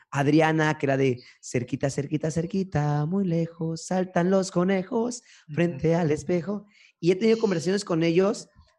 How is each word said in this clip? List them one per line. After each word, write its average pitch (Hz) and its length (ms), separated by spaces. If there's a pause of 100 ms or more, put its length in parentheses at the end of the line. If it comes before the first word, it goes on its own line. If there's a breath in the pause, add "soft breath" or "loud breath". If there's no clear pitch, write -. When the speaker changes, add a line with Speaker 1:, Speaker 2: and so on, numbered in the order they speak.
Speaker 1:
Adriana, 156 720
que 139 80
era 135 100
de 131 240 (180 loud breath)
Cerquita, 131 520
cerquita, 147 400
cerquita, 156 760
muy 190 200
lejos, 165 600
saltan 185 460
los 190 180
conejos 196 720 (320 soft breath)
frente 160 380
Speaker 2:
Ujú. 165 80
Speaker 1:
al 170 120
espejo. 180 540 (340 soft breath)
Y 165 120
he 190 40
tenido 226 220
conversaciones 196 480
con 165 160
ellos 180 480 (300 soft breath)